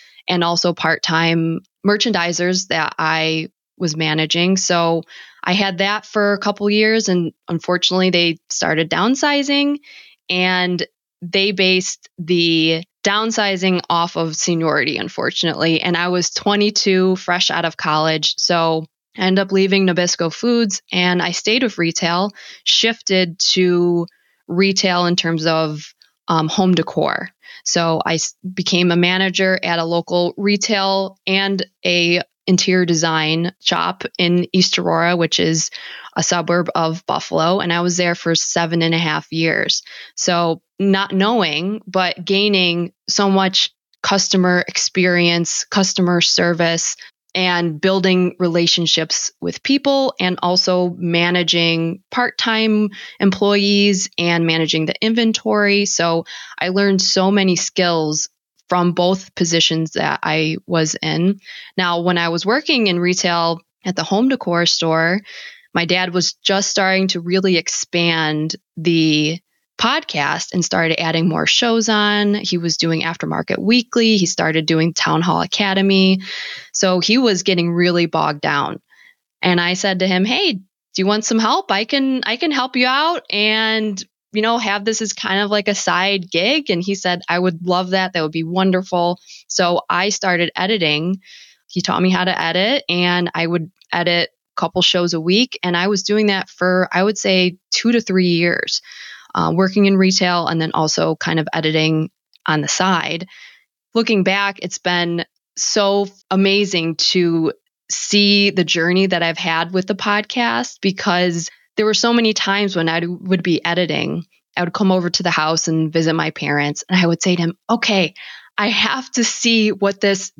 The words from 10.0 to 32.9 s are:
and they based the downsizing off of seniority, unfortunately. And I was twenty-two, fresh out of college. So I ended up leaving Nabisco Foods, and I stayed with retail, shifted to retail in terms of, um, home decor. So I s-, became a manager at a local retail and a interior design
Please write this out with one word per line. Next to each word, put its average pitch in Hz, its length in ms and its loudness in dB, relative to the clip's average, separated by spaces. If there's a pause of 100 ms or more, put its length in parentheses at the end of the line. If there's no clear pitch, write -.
and 180 580 0 (340)
they 196 300 0
based 185 560 0 (100)
the 165 680 0 (200)
downsizing 196 840 0
off 170 260 0
of 160 220 -4
seniority, 156 600 0
unfortunately. 160 840 -2
And 175 160 0
I 175 100 -2
was 180 220 -2
twenty-two, 202 880 0
fresh 180 340 -2
out 170 140 -2
of 160 100 -4
college. 156 600 0
So 165 480 0 (320)
I - 60 -4
ended 190 220 2
up 190 60 -8
leaving 190 340 2
Nabisco 175 480 0
Foods, 233 480 0 (120)
and 180 280 2
I 170 100 -2
stayed 220 320 -2
with 226 140 -4
retail, 175 540 -2 (320)
shifted 185 760 0
to 175 680 2 (420)
retail 185 560 2
in 175 100 2
terms 165 300 -2
of, 160 480 -2 (340)
um, 160 220 0
home 185 260 4
decor. - 540 -2 (340)
So 165 420 0
I 165 100 0
s-, - 200 -6 (180)
became 180 380 2
a 170 60 2
manager 185 640 2
at 170 160 -2
a 165 60 -2
local 175 500 0
retail 196 920 0
and 196 400 0 (200)
a 175 360 2 (240)
interior 185 400 2
design 160 760 0